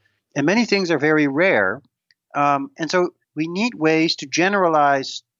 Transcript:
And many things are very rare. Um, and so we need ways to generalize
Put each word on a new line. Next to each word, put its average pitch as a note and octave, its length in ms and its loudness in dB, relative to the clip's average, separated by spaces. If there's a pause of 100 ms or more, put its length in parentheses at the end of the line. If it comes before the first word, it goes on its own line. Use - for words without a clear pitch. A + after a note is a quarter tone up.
(360)
And C#3+ 100 -2
many G#3 200 2
things G3 260 -4
are D#3+ 60 0
very D3+ 300 2
rare. C3+ 540 0 (520)
Um, C#3+ 440 0
and D#3+ 120 -6
so F3+ 200 0 (260)
we D#3 120 -4
need G3+ 280 -4
ways D#3+ 420 2
to - 80 -12
generalize D#3 960 0 (180)